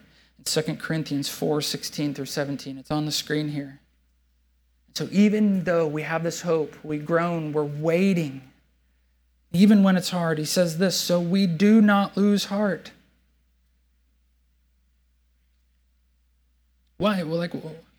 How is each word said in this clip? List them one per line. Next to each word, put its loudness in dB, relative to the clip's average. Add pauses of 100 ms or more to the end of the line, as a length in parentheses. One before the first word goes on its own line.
(380)
in -20
Second -2
Corinthians -4
four -2
sixteen -6
through -8
seventeen. -6
It's -14
on -2
the -4
screen -4
here. -10 (1120)
So -6
even 2
though 2
we -4
have -4
this -4
hope, -2
we -6
groan, -2
we're 0
waiting, 0 (1080)
even 6
when 6
it's -2
hard, 0
he -4
says 0
this, 0
"So 0
we 2
do 6
not 4
lose 2
heart." -4 (4000)
Why? 2
Well, -4
like, -4
wh-, -10 (220)